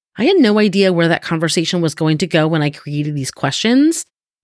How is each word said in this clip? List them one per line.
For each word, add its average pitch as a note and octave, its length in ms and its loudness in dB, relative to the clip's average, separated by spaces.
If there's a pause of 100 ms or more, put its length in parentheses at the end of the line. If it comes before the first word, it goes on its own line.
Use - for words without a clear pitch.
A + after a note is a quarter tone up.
(160)
I G#3 80 -2
had G4 120 4
no G#3+ 220 4
idea G3 340 2
where E3+ 160 2
that E3+ 140 0
conversation E3 580 -2
was D#3+ 140 -2
going D#3 240 0
to F#3 80 -2
go D#3 200 0
when D#3 160 0
I D3 80 -2
created D3 440 -6
these C3+ 160 -6
questions. C4 720 0 (400)